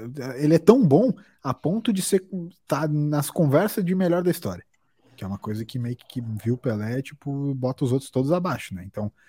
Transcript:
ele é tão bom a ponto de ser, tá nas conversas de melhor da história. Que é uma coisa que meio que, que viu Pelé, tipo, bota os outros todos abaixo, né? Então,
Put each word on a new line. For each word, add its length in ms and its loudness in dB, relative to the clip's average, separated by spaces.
ele 160 4
é 40 6
tão 260 8
bom 280 6
a 100 -4
ponto 400 -2
de 80 0
ser, 260 0
tá 220 -2
nas 420 0
conversas 540 2
de 100 0
melhor 280 2
da 80 2
história. 340 -6
Que 80 -14
é 40 -8
uma 120 -6
coisa 260 -6
que 140 -10
meio 160 -4
que, 120 -18
que 140 -8
viu 140 0
Pelé, 460 -4
tipo, 520 -6
bota 300 -4
os 80 2
outros 180 -2
todos 220 0
abaixo, 420 -4
né? 100 -12
Então, 280 -6